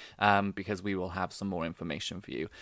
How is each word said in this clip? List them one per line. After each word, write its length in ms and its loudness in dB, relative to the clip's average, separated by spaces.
um, 320 6
because 320 -4
we 140 0
will 140 0
have 220 -2
some 160 -6
more 180 0
information 540 -4
for 120 -10
you. 160 -2